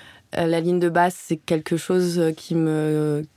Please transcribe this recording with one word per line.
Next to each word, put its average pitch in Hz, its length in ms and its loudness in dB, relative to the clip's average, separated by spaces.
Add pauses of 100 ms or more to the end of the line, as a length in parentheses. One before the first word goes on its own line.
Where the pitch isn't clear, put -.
(380)
euh, 170 80 0
la 165 160 2
ligne 175 180 2
de 175 80 2
basse, 175 280 2 (120)
c'est 165 80 0
quelque 160 400 -2
chose, 180 440 0
euh, 160 120 2
qui 160 240 -6
me 151 680 0 (140)